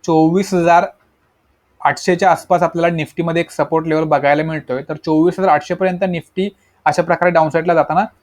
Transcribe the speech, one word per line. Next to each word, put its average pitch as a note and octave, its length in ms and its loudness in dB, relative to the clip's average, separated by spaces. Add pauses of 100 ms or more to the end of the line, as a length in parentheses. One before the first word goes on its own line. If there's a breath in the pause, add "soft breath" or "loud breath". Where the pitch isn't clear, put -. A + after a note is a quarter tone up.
चोवीस E3+ 500 2
हजार E3+ 320 4 (960)
आठशेच्या F3 500 0
आसपास F3 320 0
आपल्याला E3+ 320 0
निफ्टीमध्ये E3 460 -4
एक E3 100 -6
सपोर्ट D#3+ 360 -2
लेवल D#3 160 0
बघायला D3 400 0
मिळतोय. D3+ 460 -6
तर D#3 60 -6
चोवीस E3 440 0
हजार F#3 120 2
आठशे D3+ 220 0
पर्यंत F3+ 260 -2 (100)
निफ्टी F#3 400 -6 (360)
अशा D#3 160 0
प्रकारे E3+ 300 2
डाऊन D#3+ 180 2
साईडला E3+ 240 0
जाताना D#3+ 320 0 (180)